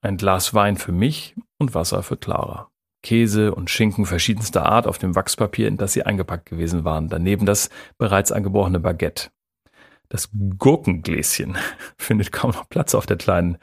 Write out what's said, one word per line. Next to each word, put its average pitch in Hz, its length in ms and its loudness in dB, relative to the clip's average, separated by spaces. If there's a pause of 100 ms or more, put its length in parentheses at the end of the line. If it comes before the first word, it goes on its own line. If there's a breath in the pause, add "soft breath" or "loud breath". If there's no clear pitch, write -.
Ein 98 160 -4
Glas 95 360 0
Wein 101 240 4
für - 140 -6
mich 110 440 0 (220)
und 127 160 0
Wasser - 300 -2
für - 140 -6
Clara. - 520 -6 (320)
Käse 107 540 4
und 90 140 -6
Schinken 107 360 2
verschiedenster 95 600 0
Art - 220 4
auf 95 100 -4
dem 92 180 0
Wachspapier, 107 520 0
in 101 100 -2
das 101 160 -2
sie - 100 0
eingepackt 98 440 -2
gewesen 82 360 -2
waren. 80 240 0
Daneben 90 380 0
das 101 240 2 (280 loud breath)
bereits 101 340 2
angebrochene 95 480 2
Baguette. 82 500 -2 (800 soft breath)
Das - 200 -6 (280)
Gurkengläschen 85 1000 2 (200)
<laughs> - 200 -20
findet - 340 0
kaum - 200 -2
noch - 180 -6
Platz - 240 -2
auf - 120 0
der - 120 0
kleinen 87 460 2